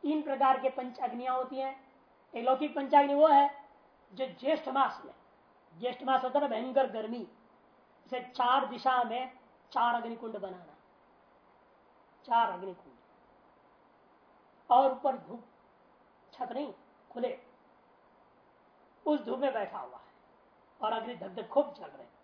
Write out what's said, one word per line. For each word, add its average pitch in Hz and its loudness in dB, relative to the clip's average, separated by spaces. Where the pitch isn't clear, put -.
तीन 302 -2
प्रकार 262 2
के 262 0
पंच 247 -8
अग्नियां 247 -4
होती 262 -4
हैं। 269 -8
एक 233 -6
लौकिक 269 0
पंचाग्नि 285 6
वो 302 8
है 285 4
जो 254 -6
ज्येष्ठ 262 -4
मास 262 0
में, - -20
ज्येष्ठ 240 -6
मास 254 2
होता 254 0
है 285 0
ना 226 -2
भयंकर 254 0
गर्मी, 220 -8
इसे 247 -6
चार 247 2
दिशा 247 0
में 240 -4
चार 240 2
अग्निकुंड 226 -8
बनाना, 180 -12
चार 233 4
अग्निकुंड, 180 -12
और 269 6
ऊपर 254 -2
धूप, 220 -16
छत 247 -10
नहीं, 254 -8
खुले, 240 -6
उस 294 0
धूप 247 -6
में 262 -2
बैठा 202 -6
हुआ - -14
है - -20
और 220 -2
अग्नि 233 -6
धक 190 -12
धक 202 -12
खूब - 2
चल - -18
रहे - -18
हैं। - -20